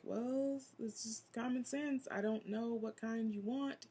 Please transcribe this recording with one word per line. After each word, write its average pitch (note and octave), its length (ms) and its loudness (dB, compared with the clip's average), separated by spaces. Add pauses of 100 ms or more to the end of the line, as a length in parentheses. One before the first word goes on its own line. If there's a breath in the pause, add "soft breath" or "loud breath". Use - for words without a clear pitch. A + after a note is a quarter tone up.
Well, C4 580 2 (180)
it's A3 240 -4
just - 320 -6
common B3 300 2
sense. C#4 460 0
I G3 100 0
don't G#3+ 280 2
know A3+ 260 0
what A3 260 -2
kind A3+ 340 2
you G3+ 80 -2
want. C4+ 480 0